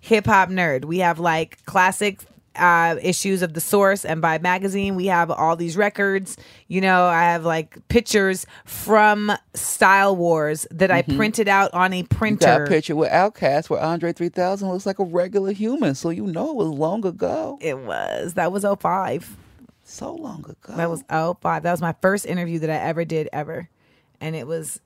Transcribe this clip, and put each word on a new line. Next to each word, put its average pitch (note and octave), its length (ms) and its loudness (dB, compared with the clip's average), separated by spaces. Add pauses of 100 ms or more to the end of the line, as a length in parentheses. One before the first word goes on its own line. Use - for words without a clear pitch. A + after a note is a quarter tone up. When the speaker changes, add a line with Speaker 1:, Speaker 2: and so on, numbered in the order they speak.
Speaker 1:
hip G#3+ 240 2
hop G3 240 4
nerd. D#3+ 340 0
We E3 140 -4
have, E3+ 200 2
like, E3 460 -2
classic, F#3+ 560 0 (360)
uh, E3+ 440 4
issues F#3+ 400 -2
of E3+ 140 -4
The E3 80 -6
Source G3+ 420 2
and E3 180 -4
Vibe D#3+ 200 0
magazine. F#3+ 540 -2
We F3+ 100 -2
have E3+ 240 2
all E3 260 0
these E3+ 220 -6
records. G3 580 -2 (320)
You F#3 140 -2
know, F#3 240 4
I E3+ 160 4
have, E3+ 240 2
like, D#3+ 320 -4 (100)
pictures G3 560 2 (220)
from G#3 680 2 (220)
Style G3 600 4
Wars D#3+ 580 0
that F3+ 180 2
I F3 100 4
Speaker 2:
Mm-hmm. C#3+ 160 0
Speaker 1:
printed G#3+ 320 0
out G3 240 4
on F#3 220 2
a F3+ 40 -2
Speaker 2:
You F3+ 40 -2
got - 100 -2
a - 60 -2
Speaker 1:
printer. D#3 480 4
Speaker 2:
picture D3+ 300 0
with D#3 140 2
Outkast E3 600 2
where D#3 100 0
Andre E3+ 320 -2
three F3 160 -4
thousand F#3+ 400 -2
looks F#3 160 -4
like G3 140 -4
a G3+ 60 0
regular F#3 480 -2
human, G#3+ 420 -2
so E3+ 160 -4
you G3 160 -6
know G3 240 -4
it D4+ 60 -6
was F3 120 -2
long D#3+ 380 -2
ago. C#4+ 560 -4
Speaker 1:
It D#3 160 -4
was. B1 560 -6
That F3 180 0
was G3 100 -4
oh G3+ 140 0
five. F3 580 -4 (500)
Speaker 2:
So - 280 -14
long A3 320 -14
ago. - 320 -16
Speaker 1:
That E3+ 140 -2
was E3 180 -6
oh D#3+ 320 -2
five. E3 220 -2
That E3+ 80 0
was F3 100 0
my E3 220 -2
first G3 240 2
interview F3 320 -4
that D#3 100 -4
I D#3 80 -2
ever D#3+ 300 -4
did, D#3 260 -4
ever. D#3 380 -8 (500)
And D#3+ 160 -8
it B2+ 100 -10
was D#3+ 400 -10